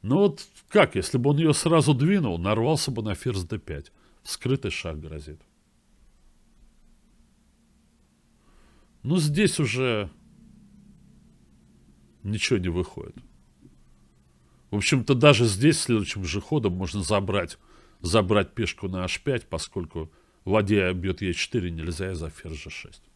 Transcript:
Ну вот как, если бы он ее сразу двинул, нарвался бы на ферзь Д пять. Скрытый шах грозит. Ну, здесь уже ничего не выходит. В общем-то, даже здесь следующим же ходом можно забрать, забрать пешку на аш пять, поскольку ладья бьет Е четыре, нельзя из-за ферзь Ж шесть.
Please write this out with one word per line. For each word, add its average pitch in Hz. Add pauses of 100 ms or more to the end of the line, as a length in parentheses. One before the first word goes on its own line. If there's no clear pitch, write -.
Ну 113
вот 294 (220)
как, -
если 95
бы 127
он 143
ее 160
сразу 151
двинул, 143
нарвался 113
бы 113
на 104
ферзь 101
Д 101
пять. 71 (300)
Скрытый -
шах 80
грозит. 76 (3500)
Ну, 156
здесь 156
уже 120 (2000)
ничего 107
не 90
выходит. - (1500)
В 104
общем-то, 127
даже 123
здесь 113
следующим 101
же 87
ходом 107
можно 95
забрать, 98 (440)
забрать 98
пешку 101
на 92
аш -
пять, 131
поскольку 80 (320)
ладья 98
бьет 92
Е 92
четыре, 90
нельзя 82
из-за 80
ферзь 78
Ж -
шесть. - (140)